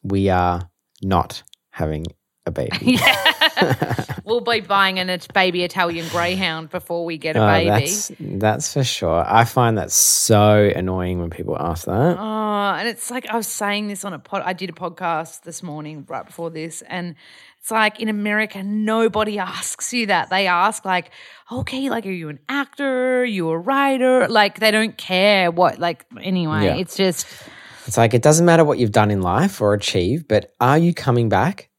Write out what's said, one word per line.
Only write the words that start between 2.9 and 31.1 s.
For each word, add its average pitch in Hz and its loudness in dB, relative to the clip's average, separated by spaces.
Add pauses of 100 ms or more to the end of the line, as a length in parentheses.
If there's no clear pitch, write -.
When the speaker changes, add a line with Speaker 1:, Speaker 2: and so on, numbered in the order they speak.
Speaker 2:
Yeah. - 2 (360)
Speaker 1:
<laughs> - -2 (200)
Speaker 2:
We'll 226 -2
be 226 -2
buying 190 0
an, 185 -4
a 180 -4 (140)
baby 185 2
Italian 170 -2
greyhound 170 -4
before 170 -6
we 165 -8
get 156 -4
a 110 4
Speaker 1:
Oh, 104 4
Speaker 2:
baby. 101 2
Speaker 1:
that's, 139 -2
that's 107 -2
for 139 0
sure. 85 0
I 113 4
find 117 2
that - -4
so 104 4
annoying 92 -2
when 85 -4
people - -8
ask 82 -4
that. 139 0
Speaker 2:
Oh, 208 -2
and 208 -4
it's - -8
like, - -10
I 220 -4
was 226 -4
saying 208 -4
this 202 -10
on 196 -8
a 156 -12
pod, - -8
I 185 -4
did 185 -10
a 165 -14
podcast 165 -8
this 165 -16
morning 151 -12
right 127 -10
before 170 -12
this, 165 -12
and 175 -10 (440)
it's - -12
like, 214 2
in 226 -4
America, 208 -4
nobody 214 0
asks - -8
you 240 0
that. 180 2
They 190 0
ask, 180 0
like, 180 -2 (400)
"Okay, 262 -4
like, 226 -4
are 196 -6
you 165 -8
an 147 -12
actor? 262 -2
Are 247 0
you 190 -2
a 165 0
writer?" 254 2
Like, 208 4
they 220 4
don't 214 0
care 190 2
what, 170 2
like, 170 -4 (160)
anyway, 175 0
Speaker 1:
Yeah. 92 2
Speaker 2:
it's 180 -6
just 185 0 (600)
Speaker 1:
It's 110 -2
like, 113 4
it 120 4
doesn't 156 6
matter 165 8
what 147 2
you've 110 2
done 107 4
in 98 0
life 92 0
or 104 4
achieved, 104 -2
but 107 0
are 131 4
you 170 4
coming 120 0